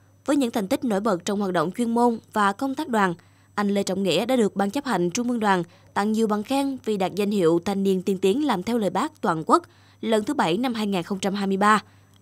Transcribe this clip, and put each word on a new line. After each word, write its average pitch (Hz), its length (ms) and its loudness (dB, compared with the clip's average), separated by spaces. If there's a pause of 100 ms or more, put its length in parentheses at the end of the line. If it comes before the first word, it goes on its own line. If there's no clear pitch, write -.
(260)
Với 294 100 2
những 254 140 2
thành 190 180 -2
tích 269 160 -2
nổi 202 160 0
bật 196 240 -2
trong 202 160 -2
hoạt 190 120 -2
động 175 240 0
chuyên 233 180 -2
môn 233 240 2 (140)
và 202 200 2
công 269 220 -4
tác 311 140 -6
đoàn, 202 260 0 (400)
anh 208 140 0
Lê 202 140 2
Trọng 190 200 -4
Nghĩa 185 240 2
đã 254 100 2
được 214 200 2
Ban 202 140 0
chấp 285 140 -4
hành 175 260 0
Trung 240 200 -4
ương 240 100 -2
Đoàn 196 220 2 (320)
tặng 208 180 0
nhiều 220 140 2
bằng 208 160 0
khen 269 420 -2
vì 214 120 -2
đạt 185 180 -2
danh 202 160 0
hiệu 170 340 4
Thanh 196 180 -2
niên 190 200 2
tiên 190 160 -2
tiến 214 280 2
làm 196 160 -2
theo 233 160 -2
lời 196 120 -2
Bác 226 300 -2
toàn 165 260 -2
quốc – 240 160 2 (380)
lần 214 240 0
thứ 294 100 -6
bảy 185 240 0
năm 247 160 -2
hai 214 120 -4
nghìn 190 160 -2
không 190 160 -6
trăm 196 160 -2
hai 196 120 -4
mươi 196 100 0
ba, 208 260 4 (400)